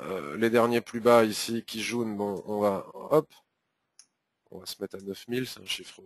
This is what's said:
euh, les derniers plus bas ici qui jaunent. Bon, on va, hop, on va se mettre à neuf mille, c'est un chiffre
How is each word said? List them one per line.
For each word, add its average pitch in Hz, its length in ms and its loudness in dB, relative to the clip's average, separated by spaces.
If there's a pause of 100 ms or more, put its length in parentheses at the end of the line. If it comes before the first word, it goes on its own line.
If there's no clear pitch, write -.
euh, 78 340 -8
les 113 140 4
derniers 120 320 4
plus - 180 -8
bas 117 240 8
ici 110 420 -2
qui 110 160 -8
jaunent. 110 340 -4
Bon, 101 300 -4
on 104 140 -4
va, 98 320 2
hop, - 400 0 (1200)
on 90 80 -16
va 92 80 -16
se - 140 -12
mettre 98 160 -10
à 98 40 -14
neuf 98 280 -10
mille, 123 200 -4
c'est - 120 -16
un 92 60 -20
chiffre - 400 -12